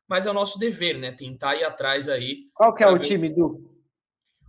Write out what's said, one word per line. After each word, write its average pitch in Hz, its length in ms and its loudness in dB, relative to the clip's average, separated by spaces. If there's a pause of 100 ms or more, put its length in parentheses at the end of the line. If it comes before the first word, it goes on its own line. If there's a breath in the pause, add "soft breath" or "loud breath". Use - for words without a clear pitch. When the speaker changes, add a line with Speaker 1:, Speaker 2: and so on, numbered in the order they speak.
Speaker 1:
mas 190 180 -2
é 208 40 -2
o 202 40 -2
nosso 202 240 -2
dever, 175 400 -2
né, 127 140 -8
tentar 135 440 -6
ir 160 80 -4
atrás 135 440 -2
aí 131 440 -6
Speaker 2:
Qual 220 220 4
que 226 80 -2
é 208 40 8
Speaker 1:
pra 185 100 8
Speaker 2:
o - 20 2
Speaker 1:
ver - 60 -2
Speaker 2:
time, 165 260 0
Du? 160 400 -2 (800)